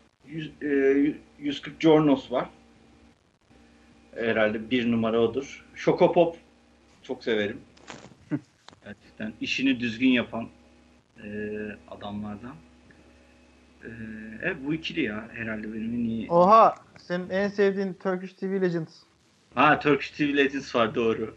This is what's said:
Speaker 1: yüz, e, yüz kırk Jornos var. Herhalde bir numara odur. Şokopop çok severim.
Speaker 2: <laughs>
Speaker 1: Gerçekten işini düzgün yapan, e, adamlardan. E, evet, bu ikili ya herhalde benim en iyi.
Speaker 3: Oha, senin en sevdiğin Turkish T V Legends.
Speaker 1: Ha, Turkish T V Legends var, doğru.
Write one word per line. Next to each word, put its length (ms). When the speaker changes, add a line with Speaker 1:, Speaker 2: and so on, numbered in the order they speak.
Speaker 1:
yüz, 240
e, 60
yüz 240
kırk 180
Jornos 520
var. 160
Herhalde 540
bir 220
numara 280
odur. 540
Şokopop 600
çok 220
severim. 360
Speaker 2:
<laughs> 100
Speaker 1:
Gerçekten 560
işini 400
düzgün 280
yapan, 400
e, 40
adamlardan. 640
E, 40
evet, 140
bu 80
ikili 280
ya 300
herhalde 400
benim 220
en 40
iyi. 220
Speaker 3:
Oha, 440
senin 340
en 180
sevdiğin 460
Turkish 380
T 180
V 100
Legends. 420
Speaker 1:
Ha, 240
Turkish 320
T 180
V 80
Legends 380
var, 200
doğru. 420